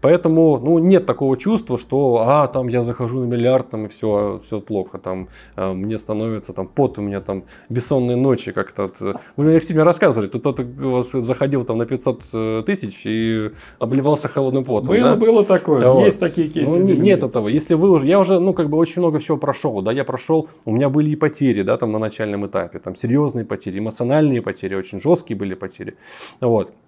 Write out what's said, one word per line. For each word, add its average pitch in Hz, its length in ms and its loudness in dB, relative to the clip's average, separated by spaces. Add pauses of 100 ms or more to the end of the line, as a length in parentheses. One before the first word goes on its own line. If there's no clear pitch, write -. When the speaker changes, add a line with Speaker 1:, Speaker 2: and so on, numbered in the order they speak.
Speaker 1:
Поэтому, 160 560 4
ну, 151 200 2
нет 180 260 4
такого 135 320 0
чувства, 196 400 -2
что, 123 500 0
а, 143 220 4
там 131 200 -4
я 120 140 0
захожу 117 380 -4
на 123 60 -4
миллиард, 120 440 0
там, 107 140 -8
и 104 40 -12
всё, 104 540 -2
всё 104 200 -8
плохо, 95 360 -6
там, 92 300 -8 (280)
э, 95 180 -4
мне 104 240 -6
становится, 110 560 -6
там, - 140 -8
пот, 127 300 -2
у 104 40 -6
меня 101 180 -6
там 98 220 -8 (260)
бессонные 123 480 -2
ночи 127 360 0
как-то. - 320 -6
Вот, 92 180 -10
э, 98 100 -4 (240)
вы, 147 140 2
Алексей, 160 240 2
мне 156 80 4
рассказывали, 156 460 2
тут 120 120 -6
кто-то 131 220 -2
у 131 280 -6
вас 127 220 -2
заходил 131 520 -2
там 113 120 -2
на 117 80 0
пятьсот, 127 380 -4 (100)
э, 110 340 -4
тысяч 185 380 -4
и 110 460 -2 (280)
обливался 135 500 0
холодным 135 360 -2
потом, 127 220 -2
Speaker 2:
Было, 240 240 4
Speaker 1:
да? 233 60 4
Speaker 2:
было 226 280 4
такое, 160 480 2
Speaker 1:
Вот. 160 140 6
Speaker 2:
есть 196 140 4
такие 165 280 0
кейсы, 151 240 -2
Speaker 1:
Ну, 170 60 2
не-, 185 160 4
Speaker 2:
Дмитрий. 156 100 2
Speaker 1:
нет 185 180 4
этого. 113 260 -2
Если 151 260 0
вы 170 160 4
уже, 151 160 4
я 180 140 4
уже, 185 200 4
ну, 185 140 2
как 165 160 0
бы 151 80 0
очень 165 240 0
много 160 160 0
всего 156 180 -2
прошёл, 135 460 -4
да, 107 100 -2
я 131 120 -2
прошёл, 151 440 -2 (160)
у 110 80 -4
меня 131 160 2
были 151 220 2
и 151 60 -2
потери, 143 460 0
да, 107 140 0
там 113 160 -2
на 110 60 -2
начальном 104 480 -4
этапе, 92 320 -6
там 90 180 -10
серьёзные 123 480 0
потери, 95 360 -8
эмоциональные 123 600 0
потери, 98 360 -8
очень 95 220 -8
жёсткие 139 380 0
были 98 180 -6
потери. 95 380 -14 (480)
Вот. 113 320 0 (160)